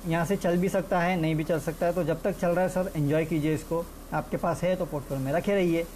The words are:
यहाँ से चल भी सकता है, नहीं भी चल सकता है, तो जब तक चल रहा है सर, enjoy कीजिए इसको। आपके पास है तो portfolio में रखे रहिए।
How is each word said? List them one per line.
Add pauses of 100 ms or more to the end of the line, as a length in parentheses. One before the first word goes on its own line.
यहाँ
से
चल
भी
सकता
है,
नहीं
भी
चल
सकता
है,
तो
जब
तक
चल
रहा
है
सर,
enjoy
कीजिए
इसको। (300)
आपके
पास
है
तो
portfolio
में
रखे
रहिए।